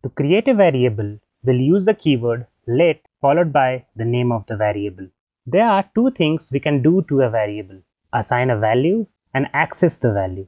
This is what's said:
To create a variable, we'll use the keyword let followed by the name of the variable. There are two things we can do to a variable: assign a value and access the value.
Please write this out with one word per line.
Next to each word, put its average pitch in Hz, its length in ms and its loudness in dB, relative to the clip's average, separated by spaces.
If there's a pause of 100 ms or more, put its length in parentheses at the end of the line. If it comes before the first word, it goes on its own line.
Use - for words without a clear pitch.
To 127 80 -8
create 170 380 0
a 262 60 2
variable, 123 640 0 (240)
we'll 127 180 2
use 185 260 2
the 214 80 2
keyword 120 520 -2 (200)
let 151 340 2 (220)
followed 156 280 2
by 131 360 0 (100)
the 113 80 -6
name 120 260 0
of 110 160 -4
the 113 100 -8
variable. 101 520 -4 (380)
There 175 180 2
are 202 300 0
two 247 160 2
things 160 420 -2
we 131 80 -2
can 143 220 0
do 170 260 2
to 135 140 2
a 120 80 2
variable: 104 500 -4 (320)
assign 123 380 -2
a 110 80 0
value 135 480 0 (260)
and 139 220 -2
access 160 420 -2
the 117 160 0
value. 95 360 -4